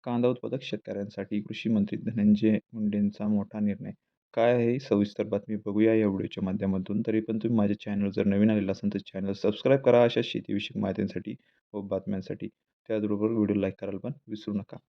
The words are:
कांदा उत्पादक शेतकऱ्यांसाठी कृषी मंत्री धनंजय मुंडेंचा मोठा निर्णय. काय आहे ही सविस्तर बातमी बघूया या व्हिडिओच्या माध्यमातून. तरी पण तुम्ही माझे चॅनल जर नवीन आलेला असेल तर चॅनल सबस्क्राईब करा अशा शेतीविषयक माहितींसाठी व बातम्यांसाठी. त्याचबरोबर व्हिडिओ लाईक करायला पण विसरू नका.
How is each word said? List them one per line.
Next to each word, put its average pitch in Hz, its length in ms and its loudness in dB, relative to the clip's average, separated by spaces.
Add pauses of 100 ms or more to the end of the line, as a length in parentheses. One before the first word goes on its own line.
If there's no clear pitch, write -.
कांदा 120 240 2
उत्पादक 127 340 -4
शेतकऱ्यांसाठी 101 760 -6
कृषी 110 300 -6
मंत्री 101 300 2
धनंजय 107 580 4 (140)
मुंडेंचा 104 560 -2
मोठा 104 320 -2
निर्णय. 104 300 -4 (440)
काय 117 180 4
आहे 120 180 2
ही 123 100 0
सविस्तर 107 440 0
बातमी 104 320 -4
बघूया 107 380 2
या 107 140 4
व्हिडिओच्या 98 360 -4
माध्यमातून. 95 640 -2
तरी 110 140 2
पण 110 180 -4
तुम्ही 117 180 0
माझे 101 180 4
चॅनल 101 360 -2
जर 101 160 0
नवीन 101 240 4
आलेला 98 220 0
असेल 101 220 -2
तर 101 40 -2
चॅनल 98 340 -6
सबस्क्राईब 131 480 2
करा 120 220 6
अशा 117 220 2
शेतीविषयक 104 580 -6
माहितींसाठी 98 520 -4 (400)
व 104 60 -6
बातम्यांसाठी. 98 680 -6 (400)
त्याचबरोबर 104 420 0
व्हिडिओ 104 260 2
लाईक 95 240 0
करायला 98 180 -8
पण 123 140 -8 (160)
विसरू 107 260 -8
नका. 104 220 -6 (120)